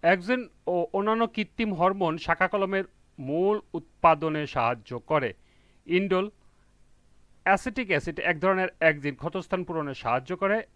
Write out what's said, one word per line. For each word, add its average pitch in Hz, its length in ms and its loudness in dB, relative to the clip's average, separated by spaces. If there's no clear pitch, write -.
একজন 190 380 2
ও 180 40 2
অন্যান্য 220 280 2
কৃত্রিম 214 440 -2
হরমোন 185 360 2
শাখা 180 260 0
কলমের 196 320 0
মূল 165 380 0
উৎপাদনে 156 640 2
সাহায্য 117 360 -2
করে। 135 200 2
ইন্ডোল 185 400 0
অ্যাসিটিক 202 440 0
অ্যাসিড 156 260 0
এক 165 120 2
ধরনের 185 280 2
একজিন 147 340 -2
ক্ষতস্থান 180 440 -4
পূরণে 156 260 -4
সাহায্য 127 280 -2
করে। 196 140 0